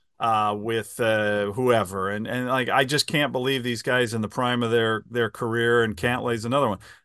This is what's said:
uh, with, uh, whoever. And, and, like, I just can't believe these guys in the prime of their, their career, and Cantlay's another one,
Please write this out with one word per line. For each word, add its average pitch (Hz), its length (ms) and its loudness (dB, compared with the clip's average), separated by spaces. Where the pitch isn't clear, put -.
uh, 107 360 0
with, 110 440 -4
uh, 104 540 2
whoever. 101 580 0
And, 104 160 -6
and, 127 200 -4
like, 127 220 0
I 131 160 4
just 139 220 0
can't 147 240 0
believe 127 320 -2
these 120 180 -4
guys 123 320 0
in 113 80 -2
the 107 60 -2
prime 123 340 0
of 117 80 0
their, 113 400 2
their 113 220 -2
career, 117 520 2
and 107 140 -2
Cantlay's 120 480 -2
another 131 240 2
one, 95 80 -2